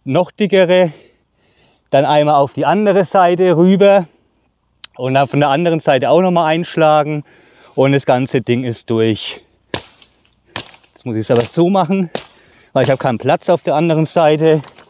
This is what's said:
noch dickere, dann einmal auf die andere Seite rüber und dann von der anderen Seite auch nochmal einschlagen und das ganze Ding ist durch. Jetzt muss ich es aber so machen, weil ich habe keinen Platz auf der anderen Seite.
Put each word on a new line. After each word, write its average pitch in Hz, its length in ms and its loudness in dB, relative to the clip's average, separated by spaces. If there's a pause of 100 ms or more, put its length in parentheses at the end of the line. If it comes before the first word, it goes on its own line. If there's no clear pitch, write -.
noch 156 260 -2
dickere, 180 640 0 (960)
dann 139 140 2
einmal 151 320 2
auf 143 180 -2
die 147 100 -6
andere 196 400 0
Seite 180 520 2
rüber 190 500 4 (880)
und 131 180 -4
dann 135 140 2
von 147 120 -2
der 143 100 2
anderen 165 300 -2
Seite 131 300 0
auch 165 120 4
nochmal 175 320 0
einschlagen 151 680 0 (520)
und 135 180 2
das 139 140 0
ganze 131 340 0
Ding 120 240 -2
ist 117 240 -8
durch. 113 540 -4 (1500)
Jetzt - 100 -20
muss 117 120 -6
ich 110 40 -4
es 107 100 -4
aber 123 120 0
so 165 260 -2
machen, 185 420 -2 (640)
weil 131 120 0
ich 110 60 0
habe 135 80 0
keinen 127 200 -4
Platz 156 320 -2
auf 170 120 0
der 156 120 -2
anderen 160 320 0
Seite. 156 560 2 (280)